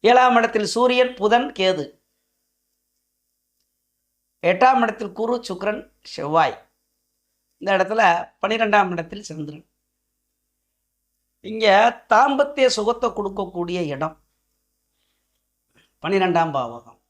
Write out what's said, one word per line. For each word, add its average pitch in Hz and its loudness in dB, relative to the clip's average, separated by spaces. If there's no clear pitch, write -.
ஏழாம் 247 4
இடத்தில் 226 -2
சூரியன், 247 2
புதன், 233 2
கேது. 185 0
எட்டாம் 247 2
இடத்தில் 220 -6
குரு, 226 -2
சுக்கிரன், 214 -6
செவ்வாய். 147 -2
இந்த 185 -6
இடத்துல 190 0
பன்னிரெண்டாம் 208 0
இடத்தில் 170 -10
சந்திரன். 151 -14
இங்க 220 -2
தாம்பத்திய 277 4
சுகத்தை 233 -2
கொடுக்கக்கூடிய 185 -6
இடம் 156 -8
பன்னிரெண்டாம் 170 0
பாவகம். 120 -8